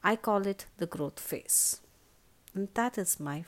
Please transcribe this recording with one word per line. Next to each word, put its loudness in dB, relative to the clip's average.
I 4
call 2
it -4
the -2
growth -6
phase. 0
And -2
that 0
is 0
my -6